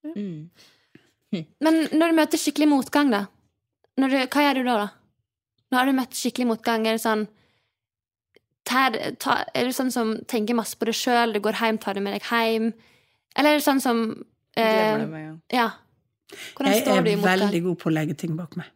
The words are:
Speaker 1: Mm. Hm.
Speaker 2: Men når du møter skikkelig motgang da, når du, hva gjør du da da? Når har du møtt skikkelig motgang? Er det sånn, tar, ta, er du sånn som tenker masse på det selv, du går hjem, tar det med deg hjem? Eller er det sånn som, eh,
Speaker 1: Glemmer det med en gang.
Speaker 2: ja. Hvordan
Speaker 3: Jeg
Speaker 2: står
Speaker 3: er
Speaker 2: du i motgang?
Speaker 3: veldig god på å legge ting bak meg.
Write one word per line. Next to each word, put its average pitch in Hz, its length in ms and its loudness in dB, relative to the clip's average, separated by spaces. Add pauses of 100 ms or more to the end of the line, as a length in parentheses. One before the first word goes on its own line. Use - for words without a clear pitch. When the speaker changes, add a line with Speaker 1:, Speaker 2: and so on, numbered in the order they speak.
Speaker 1:
Mm. 190 460 -10 (800)
Hm. 165 140 -6 (140)
Speaker 2:
Men 320 200 4 (120)
når 330 180 2
du 330 80 4
møter 311 200 2
skikkelig 302 300 2
motgang 285 420 2
da, 202 140 0 (760)
når 262 120 2
du, 269 60 2 (100)
hva 285 160 2
gjør 285 120 4
du 262 100 -2
da 247 120 2
da? 208 140 -2 (840)
Når 254 60 4
har 254 80 4
du 277 60 2
møtt 254 220 -2
skikkelig 247 320 -2
motgang? 226 400 0
Er 220 120 0
det 226 40 -6
sånn, 214 240 0 (1400)
tar, 254 280 2 (240)
ta, - 220 0 (140)
er 247 140 0
du 262 60 -4
sånn 262 180 -2
som 220 200 0 (180)
tenker 233 260 -2
masse 220 220 -4
på 233 100 -2
det 226 80 -2
selv, 233 380 2
du 208 60 0
går 202 180 -2
hjem, 220 240 0
tar 196 160 -6
det 196 60 -4
med 202 120 -6
deg - 120 -10
hjem? 226 400 0 (680)
Eller 294 200 4
er - 20 2
det 285 80 -2
sånn 277 160 2
som, 233 220 0 (520)
eh, 233 60 0
Speaker 1:
Glemmer 220 420 2
det 214 60 -8
med 156 100 -12
en 156 80 -12
gang. 160 120 -16 (120)
Speaker 2:
ja. 240 140 2 (880)
Hvordan 196 180 0
Speaker 3:
Jeg 214 120 4
Speaker 2:
står 226 140 4
Speaker 3:
er 180 40 2
Speaker 2:
du 170 80 2
i - 60 2
motgang? 185 240 2
Speaker 3:
veldig 185 240 0
god 175 140 -2
på - 120 -2
å 160 40 2
legge 156 220 -2
ting 160 200 -6
bak 170 200 -12
meg. 175 200 -10